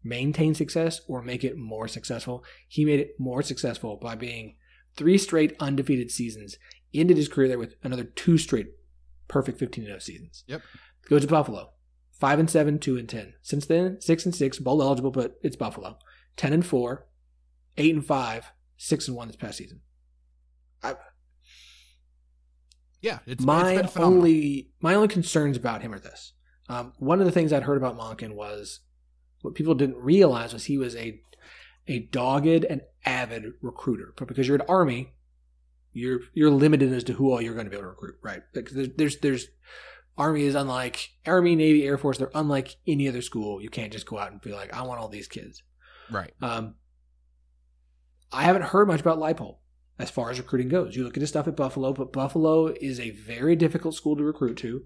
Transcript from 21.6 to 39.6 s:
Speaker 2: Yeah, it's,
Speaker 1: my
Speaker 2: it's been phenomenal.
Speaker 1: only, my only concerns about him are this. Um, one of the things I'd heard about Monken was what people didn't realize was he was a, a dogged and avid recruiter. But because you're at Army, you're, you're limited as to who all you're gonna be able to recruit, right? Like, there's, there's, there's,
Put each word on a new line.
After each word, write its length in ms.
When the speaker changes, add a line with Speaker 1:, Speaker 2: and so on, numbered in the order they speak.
Speaker 2:
Yeah, 240
it's, 180
Speaker 1:
my 280
Speaker 2:
it's 100
been 80
phenomenal. 300
Speaker 1:
only, 500
my 160
only 120
concerns 500
about 240
him 120
are 60
this. 340
Um, 280
one 220
of 60
the 60
things 220
I'd 100
heard 140
about 200
Monken 360
was 460
what 120
people 220
didn't 220
realize 560
was 120
he 140
was 160
a, 260
a 120
dogged 680
and 160
avid 400
recruiter. 560
But 100
because 200
you're 120
at 100
Army, 440
you're, 280
you're 160
limited 420
as 120
to 100
who 180
all 100
you're 120
gonna 160
be 60
able 80
to 60
recruit, 340
right? 180
Like, 160
there's, 260
there's, 220
there's, 280